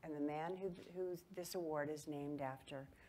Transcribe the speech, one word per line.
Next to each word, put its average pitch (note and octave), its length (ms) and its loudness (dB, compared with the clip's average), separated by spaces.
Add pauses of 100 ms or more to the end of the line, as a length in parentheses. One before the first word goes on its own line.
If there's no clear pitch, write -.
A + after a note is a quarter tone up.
and D#3 140 -2
the D3 40 2
man D#3 400 4
who, F#3+ 120 2 (240)
who F3+ 200 2 (200)
this E3+ 180 -2
award D#3 380 4
is D3+ 160 -4
named D3 320 0
after, C3+ 480 -4 (200)